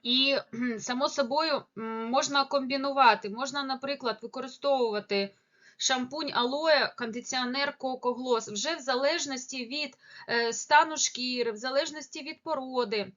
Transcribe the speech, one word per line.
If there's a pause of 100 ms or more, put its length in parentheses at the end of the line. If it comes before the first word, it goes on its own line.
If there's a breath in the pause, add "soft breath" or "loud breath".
І, (160)
кхм,
само
собою, (160)
м,
можна
комбінувати,
можна,
наприклад,
використовувати (440 soft breath)
шампунь
алоє,
кондиціонер
Coco
Gloss,
вже
в
залежності
від, (320 loud breath)
е,
стану
шкіри,
в
залежності
від
породи.